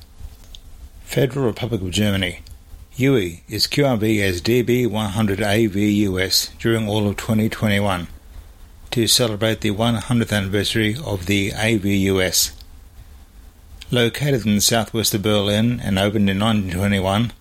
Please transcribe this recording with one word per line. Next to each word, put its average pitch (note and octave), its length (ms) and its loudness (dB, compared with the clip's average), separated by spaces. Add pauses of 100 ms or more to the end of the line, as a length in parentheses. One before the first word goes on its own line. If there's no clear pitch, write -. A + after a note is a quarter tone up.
(1040)
Federal C3+ 420 0
Republic A2 360 -2
of F#2 100 -4
Germany. F#2+ 480 0 (560)
U C3+ 220 4
E F2 300 -2
is G#2 200 -2
Q D3 180 2
R B2+ 120 2
V G#2 260 2
as F2+ 180 0
D A#2 220 2
B B2 240 2
one G#2 240 -2
hundred G2+ 300 0
A G#2+ 260 2
V G#2 240 2 (140)
U F#2 140 0
S F#2 380 0
during A2+ 300 0
all G#2 200 0
of G2 100 -2
twenty A2 300 0
twenty-one G2+ 600 0 (840)
to A2+ 180 0
celebrate A2 540 0
the G#2+ 100 0
one A2+ 240 0
hundredth A2+ 380 0
anniversary G#2 640 0 (100)
of F#2 220 -6
the G2+ 280 0
A A2 220 2
V G2+ 200 0
U F#2+ 240 2
S. - 320 0 (1400)
Located B2 520 0
in G#2 100 4
the G2+ 60 2
southwest A2+ 520 0
of G#2 80 0
Berlin G#2+ 600 2
and B2 180 0
opened G2+ 300 4
in F#2+ 100 0
nineteen G#2+ 320 0
twenty-one G2 680 0